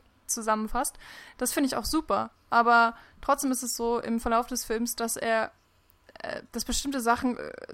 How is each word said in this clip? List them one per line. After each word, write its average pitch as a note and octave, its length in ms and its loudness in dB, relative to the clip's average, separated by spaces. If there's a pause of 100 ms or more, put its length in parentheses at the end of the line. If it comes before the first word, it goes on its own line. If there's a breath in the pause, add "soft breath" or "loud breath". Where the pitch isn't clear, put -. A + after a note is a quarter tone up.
(260)
zusammenfasst. A3 720 -2 (420 loud breath)
Das B3 140 -2
finde D4 140 2
ich C4 100 0
auch A3+ 80 -4
super. A3+ 460 -2 (180)
Aber A#3 460 6 (260 loud breath)
trotzdem C#4 300 0
ist B3+ 120 -2
es A#3+ 140 -4
so A#3 220 0
im A3+ 220 -2
Verlauf A#3 260 2
des - 180 -6
Films, A#3 320 -4
dass A#3 200 -4
er, A3+ 340 0 (720)
äh, - 180 -8 (120)
dass A#3 120 -6
bestimmte C4+ 360 -4
Sachen, A#3+ 360 2
äh, D2+ 140 -8 (240)